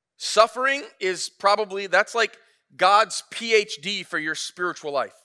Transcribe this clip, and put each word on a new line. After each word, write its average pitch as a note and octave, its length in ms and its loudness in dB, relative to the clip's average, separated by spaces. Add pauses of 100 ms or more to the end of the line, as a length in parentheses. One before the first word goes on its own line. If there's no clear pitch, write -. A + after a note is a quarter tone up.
(180)
Suffering B3+ 640 0 (160)
is F#3 280 -4
probably, G3+ 600 0
that's G3 280 2
like A3 220 0 (400)
God's G3+ 520 2
P A3+ 240 -2
H G#3 280 2
D F#3+ 220 -6
for E3+ 140 -8
your D#3 180 -4
spiritual E3 560 -6
life. B2 220 -2 (120)